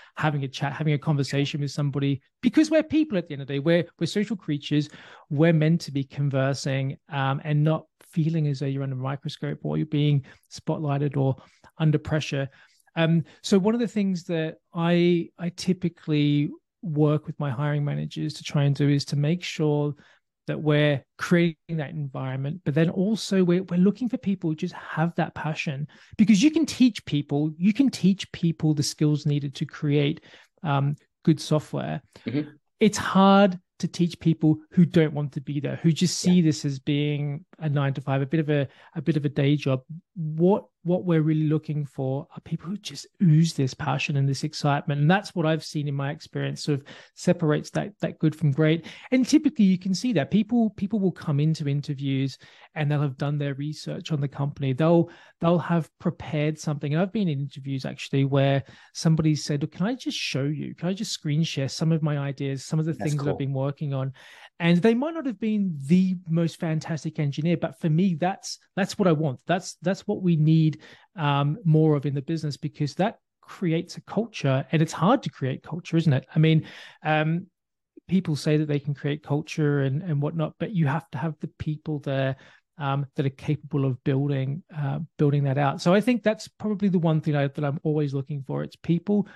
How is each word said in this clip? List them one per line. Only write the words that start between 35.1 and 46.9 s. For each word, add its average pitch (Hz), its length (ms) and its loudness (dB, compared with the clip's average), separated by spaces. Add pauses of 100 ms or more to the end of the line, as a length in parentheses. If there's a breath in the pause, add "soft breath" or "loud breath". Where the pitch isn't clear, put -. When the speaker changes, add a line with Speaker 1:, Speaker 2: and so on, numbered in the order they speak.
Speaker 1:
want 143 200 -4
to 147 80 -10
be 143 180 -6
there, 135 240 -6
who 165 80 4
just 160 300 0
see 180 140 4
Speaker 2:
Yeah. 180 100 6
Speaker 1:
this 151 200 0
as 139 140 -4
being 147 640 -2 (140)
a 156 100 -4
nine-to-five, 139 540 0
a 139 40 -2
bit 160 140 0
of 147 80 -2
a, 143 200 2 (260 loud breath)
a 156 80 -8
bit 156 140 0
of 147 80 -2
a 143 60 0
day 143 260 2
job. 131 260 0 (320)
What, 165 520 2 (160)
what 180 220 0
we're 165 180 4
really 156 260 2
looking 151 360 -2
for 135 500 -6
are - 60 -18
people 165 300 -8
who 208 60 -6
just - 300 -14 (160)
ooze 160 320 6
this 135 200 -2
passion 143 420 -4
and 139 120 2
this 135 160 -4
excitement. 147 560 -2
And 151 100 4
that's 202 240 0
what 170 100 -2
I've 156 200 0
seen 147 240 -6
in 139 60 -4
my 139 160 -4
experience 143 520 -8
sort 143 180 -2
of - 60 -18 (280 loud breath)